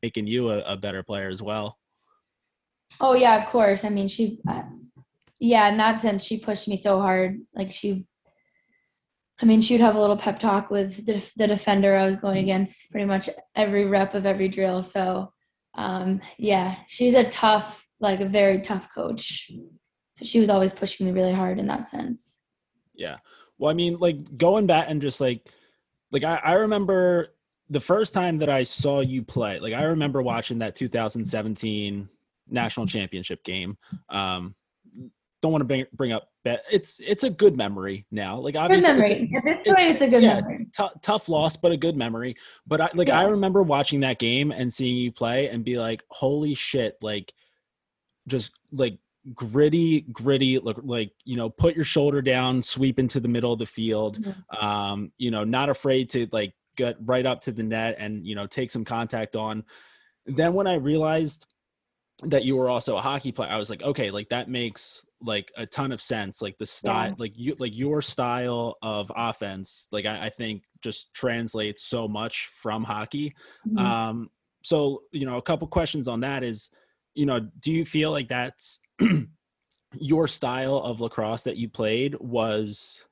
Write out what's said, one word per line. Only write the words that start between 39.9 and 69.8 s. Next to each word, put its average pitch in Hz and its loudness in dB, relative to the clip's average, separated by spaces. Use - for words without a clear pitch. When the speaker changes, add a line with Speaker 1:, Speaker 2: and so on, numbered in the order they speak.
Speaker 2:
it's 233 2
a 269 4
good 240 8
Speaker 1:
yeah, 220 8
Speaker 2:
memory. - -4
Speaker 1:
tou-, 196 -2
tough - -2
loss, 156 0
but 175 4
a 165 0
good 160 0
memory. 117 -4
But 156 2
I, 165 2
like, 175 4
I 160 6
Speaker 2:
Yeah. 196 4
Speaker 1:
remember 196 2
watching 143 2
that 131 0
game 131 2
and 123 -4
seeing 123 -2
you 123 -2
play 123 -2
and 117 -6
be 123 -2
like, 113 -4
"Holy 147 -2
shit," 123 -4
like, 104 -8
just, - -4
like, 127 -2
gritty, 151 2
gritty, 131 2
look, 113 -6
like, 117 -4
you 127 -6
know, 117 -2
put 165 2
your 160 -2
shoulder 143 2
down, 127 2
sweep 131 0
into 131 0
the 117 -2
middle 120 0
of 110 -4
the 113 -4
field, 107 -4
Speaker 2:
Mm-hmm. 107 -8
Speaker 1:
um, 101 -4
you 123 -2
know, 107 -2
not 127 0
afraid 131 0
to, 120 -2
like, 104 -2
get 120 -2
right 127 2
up 127 -2
to 131 -6
the 113 -6
net 113 -2
and, 107 -8
you 104 -8
know, 101 -8
take 127 -6
some 113 -6
contact 113 -6
on. 107 -6
Then 165 0
when 190 0
I 185 2
realized 156 0
that 135 2
you 131 2
were 127 2
also 120 0
a 95 -2
hockey 135 -4
player, 104 -6
I 107 -2
was 107 -6
like, 107 -10
"Okay, 131 -2
like, 101 -8
that 120 -4
makes, 120 -6
like, 107 -4
a 113 -8
ton 135 -6
of 117 -10
sense." 104 -6
Like, 101 -10
the 107 -10
sty-, 110 -2
Speaker 2:
Yeah. 101 -6
Speaker 1:
like, 113 -10
you, 123 -6
like, 120 -6
your 143 -2
style 120 -4
of 104 -6
offense, 104 -8